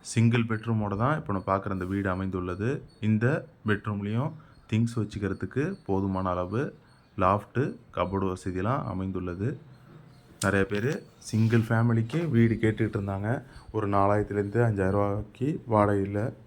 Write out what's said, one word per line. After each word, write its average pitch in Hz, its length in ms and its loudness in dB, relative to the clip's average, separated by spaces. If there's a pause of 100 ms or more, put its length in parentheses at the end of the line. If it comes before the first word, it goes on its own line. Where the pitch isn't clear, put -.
(140)
சிங்கிள் 117 400 4
பெட்ரூமோட 107 500 -2
தான் 147 160 0
இப்ப - 160 -6
நம்ம 92 180 -4
பார்க்குற 98 260 -2
இந்த 90 140 -4
வீடு 98 220 0
அமைந்துள்ளது. 95 560 -4 (380)
இந்த 110 160 2 (460)
பெட்ரூம்லேயும் 107 640 -2 (380)
திங்ஸ் 113 320 0
வச்சுக்கிறதுக்கு 101 640 -4 (220)
போதுமான 95 480 0
அளவு 95 280 -2 (640)
லாஃப்ட்டு, 107 400 2 (320)
கபோர்டு 95 380 0
வசதியெல்லாம் 98 580 -2
அமைந்துள்ளது. 92 560 -4 (920)
நிறைய 98 280 4
பேர் 107 200 -2 (360)
சிங்கிள் 113 400 4
ஃபேமிலிக்கு 117 520 2 (140)
வீடு 117 300 6
கேட்டுக்கிட்டு 110 340 0
இருந்தாங்க. 98 320 -4 (460)
ஒரு 104 180 -2
நாலாயிரத்துலேருந்து 101 720 2
அஞ்சாயிரம் 98 320 2
ரூபாய்க்கு 101 500 -2 (240)
வாடகையில் 101 480 2 (280)